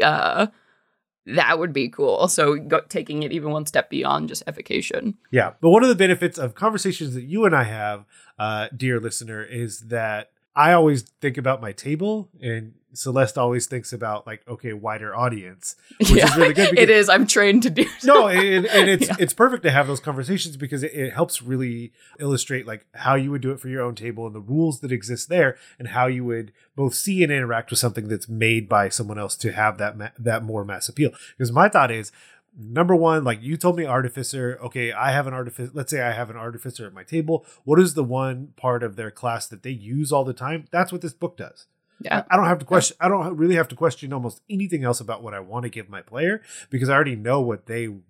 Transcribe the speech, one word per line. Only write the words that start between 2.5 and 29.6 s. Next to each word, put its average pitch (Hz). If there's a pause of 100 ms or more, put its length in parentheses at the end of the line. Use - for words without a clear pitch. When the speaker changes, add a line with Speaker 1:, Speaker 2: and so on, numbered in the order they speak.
Speaker 1:
go-, 156
taking 151
it 147
even 151
one 151
step -
beyond 139
just -
evocation. - (160)
Speaker 2:
Yeah. 104
But 165
one 220
of 262
the 226
benefits 180
of 123
conversations 190
that 123
you 202
and 165
I 127
have, 104 (340)
uh, 107
dear 123
listener, 110
is 117
that 110 (240)
I 151
always 156 (180)
think 135
about 131
my 107
table 190 (100)
and 113 (200)
Celeste 131
always 123
thinks 123
about, 107
like, 110
okay, 120
wider 107
audience, 107 (220)
which 220
Speaker 1:
Yeah, -
Speaker 2:
is 147
really 165
good 196
Speaker 1:
<laughs> 180
it 175
Speaker 2:
because 220
Speaker 1:
is. 208
I'm 196
trained 208
to 262
do 151 (200)
Speaker 2:
No, 262
Speaker 1:
<laughs> 185
that. 185
Speaker 2:
and, 190
and 196
it's, 185
Speaker 1:
Yeah. 185
Speaker 2:
it's 180
perfect 247
to 151
have 139
those 139
conversations 151
because 135
it, 151
it 131
helps 165
really 120 (260)
illustrate, 131
like, 110
how 131
you 139
would 135
do 131
it 135
for 131
your 131
own 120
table 113
and 107
the 107
rules 143
that 131
exist 117
there 156 (200)
and 120
how 127
you 127
would 117 (220)
both 139
see 190
and 165
interact 120
with 120
something 107
that's 107
made 113
by 101
someone 104
else 101
to 107
have 107